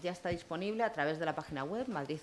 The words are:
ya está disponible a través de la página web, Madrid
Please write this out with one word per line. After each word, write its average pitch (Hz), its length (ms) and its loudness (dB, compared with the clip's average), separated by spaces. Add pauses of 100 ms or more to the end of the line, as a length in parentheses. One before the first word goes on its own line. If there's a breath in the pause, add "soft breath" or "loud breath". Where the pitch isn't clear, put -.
ya 175 100 0
está 180 160 -4
disponible 180 540 0
a 220 100 2
través 156 260 2
de 170 60 0
la 156 100 2
página 147 300 -2
web, 220 240 -2
Madrid 151 340 0